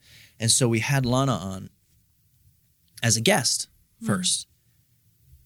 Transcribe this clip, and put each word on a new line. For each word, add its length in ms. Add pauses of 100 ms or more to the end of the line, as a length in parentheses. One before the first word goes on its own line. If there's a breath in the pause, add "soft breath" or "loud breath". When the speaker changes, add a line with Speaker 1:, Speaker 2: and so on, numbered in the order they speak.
(400 loud breath)
Speaker 1:
And 120
so 160
we 120
had 260
Lana 280
on 360 (1300)
as 140
a 40
guest 460 (340)
Speaker 2:
Mm. 60
Speaker 1:
first. 400 (1000)